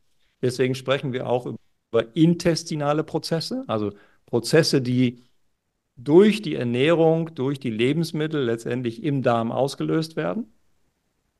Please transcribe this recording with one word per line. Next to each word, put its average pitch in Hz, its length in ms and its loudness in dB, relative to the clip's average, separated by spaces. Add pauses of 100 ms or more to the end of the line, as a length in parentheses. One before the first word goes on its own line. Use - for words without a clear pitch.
(420)
Deswegen 127 320 0
sprechen 131 380 -4
wir 127 160 -6
auch 123 180 -2
über - 720 -4
intestinale 156 880 2
Prozesse, 165 640 -6
also 107 260 -4 (380)
Prozesse, 135 520 2
die 123 400 0 (760)
durch 180 460 6
die 151 120 -6
Ernährung, 160 800 2
durch 135 260 -4
die 127 100 -6
Lebensmittel 151 720 -2
letztendlich 120 580 -4
im 139 200 -2
Darm 117 300 0
ausgelöst 156 640 -4
werden. 180 360 -6 (880)